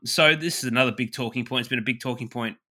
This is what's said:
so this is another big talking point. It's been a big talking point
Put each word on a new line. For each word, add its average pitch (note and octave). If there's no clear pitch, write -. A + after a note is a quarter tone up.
so D#3
this E3
is C3
another B2
big A2
talking A#2+
point. B2
It's A2+
been B2+
a -
big A#2+
talking B2
point A2+